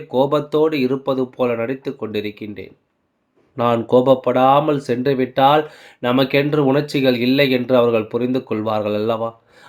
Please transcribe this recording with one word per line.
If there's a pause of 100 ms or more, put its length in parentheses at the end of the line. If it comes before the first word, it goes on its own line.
கோபத்தோடு
இருப்பது
போல
நடித்து
கொண்டிருக்கின்றேன். (800)
நான்
கோபப்படாமல்
சென்றுவிட்டால் (400)
நமக்கென்று
உணர்ச்சிகள்
இல்லை
என்று
அவர்கள்
புரிந்து
கொள்வார்கள்
அல்லவா? (380)